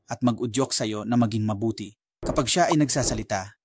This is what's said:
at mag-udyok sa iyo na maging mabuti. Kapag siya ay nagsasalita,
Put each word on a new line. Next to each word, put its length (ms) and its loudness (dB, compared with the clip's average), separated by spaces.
at 160 -6
mag-udyok 480 0
sa 160 0
iyo 160 -4
na 160 2
maging 240 2
mabuti. 560 -4
Kapag 320 -2
siya 160 4
ay 80 4
nagsasalita, 880 0